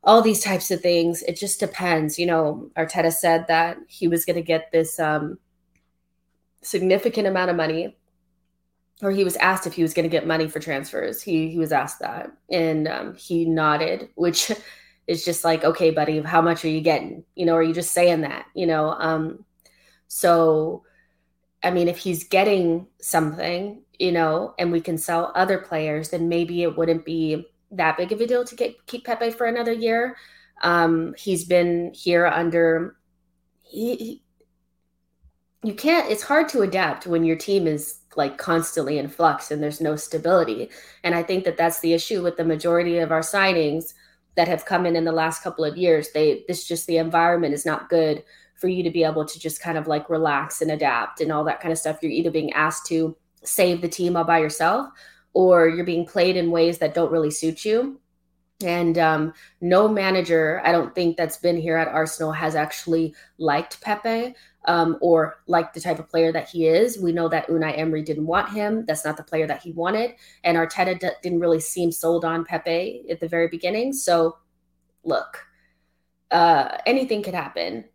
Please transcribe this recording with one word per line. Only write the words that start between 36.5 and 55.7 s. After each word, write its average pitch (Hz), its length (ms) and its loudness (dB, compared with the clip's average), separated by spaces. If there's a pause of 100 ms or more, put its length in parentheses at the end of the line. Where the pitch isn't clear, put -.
adapt 180 460 0
when 170 160 2
your 160 120 2
team 190 300 0
is, 151 360 -4 (140)
like, 139 220 -2
constantly 160 600 -2
in 143 80 -6
flux 156 420 0
and 151 140 -4
there's 147 180 -4
no 151 140 0
stability. 156 760 0 (340)
And 170 120 0
I 170 80 0
think 190 220 -2
that 165 120 0
that's 165 220 0
the 165 140 2
issue 175 280 -2
with 175 160 -2
the 165 80 -2
majority 170 540 0
of 165 120 0
our 160 100 2
signings 165 720 0 (420)
that 170 120 4
have 165 180 -2
come 180 200 0
in 170 100 2
in 165 100 0
the 165 60 0
last 160 300 -2
couple 160 240 -4
of 147 100 -4
years. 160 360 2
They, 151 360 2
this 175 200 -6
just, 165 180 -6
the 165 120 0
environment 165 580 2
is 143 100 -8
not - 240 -4
good 156 340 2 (300)
for - 140 -4
you 185 160 -2
to 165 80 0
be 165 120 2
able 156 220 0
to - 140 -14
just 156 240 -8
kind 160 160 -4
of, 156 80 -6
like, 151 240 -2
relax 151 500 0
and 160 80 0
adapt 143 520 -2
and 156 100 -2
all 151 140 0
that 151 140 -2
kind 165 120 -4
of 160 80 -2
stuff. 156 240 -4
You're 151 80 -2
either 165 180 0
being 156 240 -2
asked 156 340 -2
to 160 300 -2 (260)
save 175 380 2
the 170 80 -4
team 175 260 -2
all 165 80 0
by 165 140 4
yourself, 165 520 0 (460)
or 175 320 8
you're 170 160 0